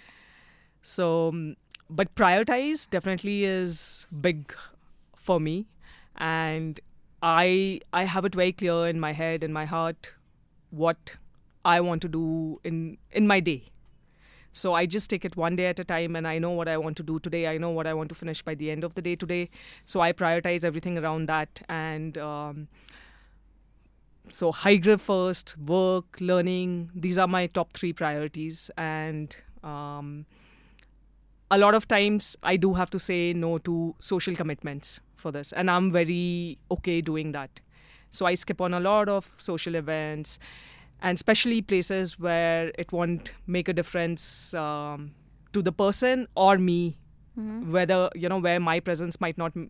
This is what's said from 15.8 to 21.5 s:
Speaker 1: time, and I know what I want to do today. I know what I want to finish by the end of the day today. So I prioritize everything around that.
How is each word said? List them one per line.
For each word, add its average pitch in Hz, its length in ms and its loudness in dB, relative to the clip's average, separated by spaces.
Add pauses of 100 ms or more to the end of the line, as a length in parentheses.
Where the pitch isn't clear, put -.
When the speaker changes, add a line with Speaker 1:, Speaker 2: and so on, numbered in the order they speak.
Speaker 1:
time, 170 320 -2
and 160 120 -4
I 160 100 -2
know 170 140 -2
what 170 160 -2
I 160 100 0
want 156 200 -4
to 165 60 -8
do 160 160 -4
today. 165 280 -2
I 160 100 -2
know 170 140 -2
what 160 160 -2
I 160 80 -2
want 156 140 -4
to 165 60 -14
finish 160 280 -8
by 165 100 -6
the 151 160 -6
end 151 140 -4
of 165 100 -6
the 185 80 -8
day 175 140 -2
today. 175 340 -4 (360)
So - 140 -2
I 170 140 6
prioritize 175 500 0
everything 170 320 -2
around 160 320 -2
that. 156 420 -2